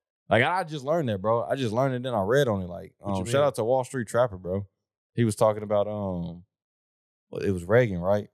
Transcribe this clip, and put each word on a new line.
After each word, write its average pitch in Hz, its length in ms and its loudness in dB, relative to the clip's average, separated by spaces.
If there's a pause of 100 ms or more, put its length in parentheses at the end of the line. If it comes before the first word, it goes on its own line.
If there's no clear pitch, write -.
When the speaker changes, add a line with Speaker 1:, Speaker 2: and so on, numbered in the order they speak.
(280)
Speaker 1:
like, 110 140 6
I 180 220 0
just 151 200 -10
learned 151 240 0
that, 104 120 -2
bro. 110 240 2
I 117 120 -2
just 123 160 -2
learned 131 220 0
it, 123 80 -4
then 127 120 -4
I 104 80 2
read 127 260 4
on 101 140 0
it. 90 60 -8
Like, 87 300 -14
Speaker 2:
What 101 160 -6
you 95 60 0
Speaker 1:
um, 92 60 -2
shout 117 80 -2
Speaker 2:
mean? 139 100 4
Speaker 1:
out 139 120 0
to 113 80 0
Wall 127 200 2
Street 123 240 -8
Trapper, 117 300 0
bro. 92 280 -4 (480)
He 120 100 2
was 107 120 0
talking 107 260 2
about, 104 240 2
um, 90 580 -6 (880)
well, - 120 -8
it 98 80 -2
was 90 140 -4
Reagan, 107 360 2
right? 101 340 0